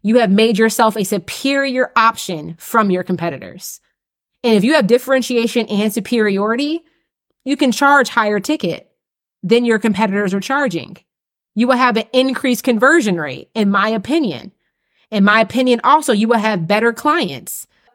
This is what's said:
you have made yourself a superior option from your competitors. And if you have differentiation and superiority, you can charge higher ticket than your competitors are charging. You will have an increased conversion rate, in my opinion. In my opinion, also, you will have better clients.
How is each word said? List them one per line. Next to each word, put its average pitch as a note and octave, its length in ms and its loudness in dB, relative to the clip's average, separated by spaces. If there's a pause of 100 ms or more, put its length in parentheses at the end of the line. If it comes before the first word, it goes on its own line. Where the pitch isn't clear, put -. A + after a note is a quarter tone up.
you A3 160 4
have F#3+ 120 4
made G#3+ 280 2
yourself A3 380 2
a G#3 80 -2
superior C4 920 -4
option F3+ 600 -2
from G#3+ 320 0
your F3+ 120 0
competitors. F3 760 -8 (640)
And A3+ 100 4
if G3 80 4
you G#3+ 120 2
have G3+ 120 2
differentiation A#3+ 800 0
and G#3 260 -2
superiority, A3+ 920 -2 (600)
you C#4 120 -2
can C4 160 2
charge C#4 380 2
higher G#3 280 0
ticket G3+ 540 -4 (500)
than A#3 220 2
your A3+ 140 2
competitors G3+ 560 0
are G3 60 -2
charging. A3 580 -4 (560)
You A3+ 120 0
will B3+ 100 4
have B3 200 2
an A3+ 160 -2
increased C4 500 0
conversion B3 540 2
rate, D3 360 -8
in G#3 160 0
my G3 200 0
opinion. A3+ 640 -4 (580)
In G3+ 140 2
my G#3 160 4
opinion, A#3+ 420 0
also, D4 300 2
you G#3+ 160 0
will A#3 100 2
have G3+ 300 -2
better A3 240 0
clients. A3+ 720 -4 (280)